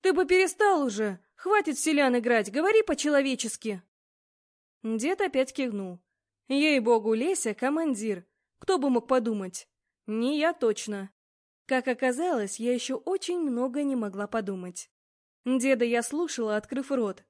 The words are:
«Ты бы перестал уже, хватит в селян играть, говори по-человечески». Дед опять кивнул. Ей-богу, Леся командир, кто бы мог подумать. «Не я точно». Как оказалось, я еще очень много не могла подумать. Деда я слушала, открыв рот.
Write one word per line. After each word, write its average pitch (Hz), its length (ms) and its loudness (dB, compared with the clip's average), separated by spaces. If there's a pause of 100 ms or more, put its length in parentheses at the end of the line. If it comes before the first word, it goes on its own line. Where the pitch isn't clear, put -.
«Ты 370 140 2
бы 349 100 2
перестал 370 580 4
уже, 208 360 -2 (160)
хватит 370 420 0
в - 40 -6
селян 285 360 2
играть, 226 340 2
говори 381 320 4
по-человечески». 269 1000 -2 (1000)
Дед 226 380 -2
опять 269 320 0
кивнул. 202 480 -6 (480)
Ей-богу, 240 640 4
Леся 247 400 0
командир, 233 720 -2 (340)
кто 370 200 0
бы 277 100 0
мог 240 180 2
подумать. 220 640 -2 (380)
«Не 233 320 -2
я 320 140 2
точно». 214 580 -4 (560)
Как 254 200 -2
оказалось, 254 720 -2
я 233 160 0
еще 254 220 -4
очень 359 420 -2
много 269 460 -2
не 277 100 0
могла 208 320 -4
подумать. 190 640 -6 (540)
Деда 247 400 2
я 233 180 2
слушала, 240 540 -2
открыв 254 340 -6
рот. 226 400 -2